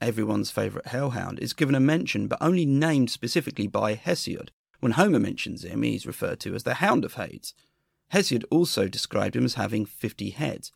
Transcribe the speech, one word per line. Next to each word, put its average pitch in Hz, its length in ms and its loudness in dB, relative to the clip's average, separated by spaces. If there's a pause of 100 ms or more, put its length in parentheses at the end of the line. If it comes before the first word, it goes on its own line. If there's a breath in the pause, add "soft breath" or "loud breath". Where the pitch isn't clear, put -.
everyone's 107 480 0
favourite 101 380 -4
hellhound, 135 520 -4
is - 140 -6
given 143 220 2
a 135 60 6
mention 135 460 2
but - 140 -2
only 170 240 4
named 139 460 4
specifically 123 560 -2
by 107 260 0
Hesiod. - 560 -4 (300)
When 123 140 2
Homer 170 260 6
mentions - 440 -4
him, 87 200 -4
he's 110 240 -2
referred - 320 -4
to - 160 -6
as 117 80 -6
the 120 120 -2
Hound - 280 2
of - 120 -8
Hades. - 380 -10 (600)
Hesiod 135 360 2
also 156 380 4
described 101 480 -2
him 120 80 2
as 127 120 0
having 107 300 -2
fifty - 440 -6
heads. - 460 -4